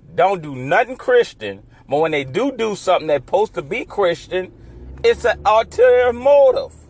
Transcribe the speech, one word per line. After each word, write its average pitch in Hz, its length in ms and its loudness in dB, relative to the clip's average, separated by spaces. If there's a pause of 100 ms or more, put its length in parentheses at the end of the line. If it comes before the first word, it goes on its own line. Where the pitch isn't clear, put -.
(140)
don't 180 260 0
do 151 140 -12
nothing 185 420 -2
Christian, 107 640 -2 (260)
but 139 100 0
when 160 140 0
they 143 120 -4
do 208 280 -4
do 220 220 -4
something 170 340 -2
that's 147 180 -2
supposed 208 280 -2
to 175 60 -6
be 151 240 -8
Christian, 180 680 -4 (540)
it's 233 220 0
an 214 180 0
ulterior 247 680 2
motive. 262 600 2 (180)